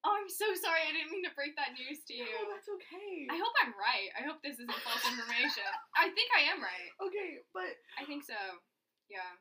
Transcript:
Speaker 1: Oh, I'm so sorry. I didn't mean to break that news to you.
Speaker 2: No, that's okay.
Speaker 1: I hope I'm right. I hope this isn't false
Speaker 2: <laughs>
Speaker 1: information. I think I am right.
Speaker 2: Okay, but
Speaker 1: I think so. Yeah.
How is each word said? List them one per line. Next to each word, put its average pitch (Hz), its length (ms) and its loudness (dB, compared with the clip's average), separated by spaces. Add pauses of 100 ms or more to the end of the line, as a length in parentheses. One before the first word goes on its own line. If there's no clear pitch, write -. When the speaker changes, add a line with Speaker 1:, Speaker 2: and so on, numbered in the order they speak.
Speaker 1:
Oh, 403 140 6
I'm 392 100 -4
so 415 300 2
sorry. 330 240 4
I 311 100 0
didn't 320 220 -2
mean 370 100 -2
to 330 140 -2
break 294 180 -4
that 269 220 -2
news 277 320 -8
to - 40 -8
you. - 120 -6
Speaker 2:
No, 440 240 -2
that's 403 180 -8
okay. 359 640 -8
Speaker 1:
I 330 80 -2
hope 466 240 0
I'm 240 160 2
right. 202 400 2
I 262 80 -4
hope 311 160 -6
this 277 160 -6
isn't 240 240 -6
false 240 240 0
Speaker 2:
<laughs> 247 80 2
Speaker 1:
information. 233 480 0 (320)
I 339 160 8
think 440 240 2
I 302 160 8
am 381 100 0
right. 285 300 -6 (160)
Speaker 2:
Okay, 370 320 -4 (160)
but 370 160 -4 (260)
Speaker 1:
I 285 80 -6
think 285 220 -8
so. 226 100 -6 (720)
Yeah. 185 320 -10